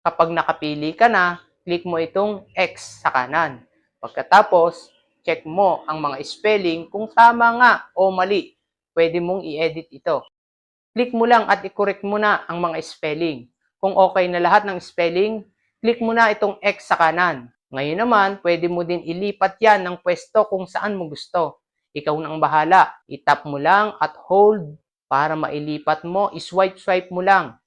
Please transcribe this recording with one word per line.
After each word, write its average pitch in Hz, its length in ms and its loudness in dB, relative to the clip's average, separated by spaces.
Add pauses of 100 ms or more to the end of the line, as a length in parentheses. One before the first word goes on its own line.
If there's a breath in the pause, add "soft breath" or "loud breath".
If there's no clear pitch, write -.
Kapag 170 320 -2
nakapili 151 640 -6
ka 226 80 2
na, 185 320 2 (320)
click 175 160 -4
mo 170 160 -4
itong 196 560 -4
X - 480 -6
sa 156 80 0
kanan. 135 480 -2 (400)
Pagkatapos, 170 880 2 (340)
check 165 240 -4
mo 175 400 0
ang 156 160 -6
mga 143 240 -4
spelling 175 640 -2
kung 214 160 -8
tama 233 560 4
nga 240 100 8 (220)
o 190 160 4
mali. 190 480 -2 (340)
Pwede 165 300 0
mong 175 240 -4
i-edit 156 480 -6
ito. 139 320 -4 (680)
Click 240 220 -4
mo 226 100 2
lang 233 240 4
at 196 160 0
i-correct 196 400 -4
mo 202 160 -4
na 208 240 0
ang 170 160 -8
mga 160 240 -4
spelling. 151 640 -6 (320)
Kung 190 160 -2
okay 185 320 2
na 175 140 -2
lahat 202 260 4
ng 185 140 -6
spelling, 185 580 -2 (400)
click 233 220 0
mo 226 100 -2
na 233 160 4
itong 208 320 -2
X 196 300 -4
sa 190 80 2
kanan. 160 500 0 (240)
Ngayon 147 320 -4
naman, 208 260 2 (140)
pwede 170 240 0
mo 175 160 -4
din 170 160 -4
ilipat 190 560 -4
yan 214 240 4
ng 180 240 -6
pwesto 180 400 0
kung 185 240 -6
saan 208 240 -6
mo 180 160 -8
gusto. 151 560 -6 (320)
Ikaw 151 240 -4
na 156 80 -10
ang 156 140 -8
bahala. 156 500 4 (160)
I-tap 143 400 -2
mo 143 80 -6
lang 196 400 0
at - 160 -4 (160)
hold 190 480 2 (320)
para 147 240 0
mailipat 151 720 -4
mo. 190 320 -2
I-swipe-swipe 185 720 -4
mo 180 160 -8
lang. 180 320 2 (100)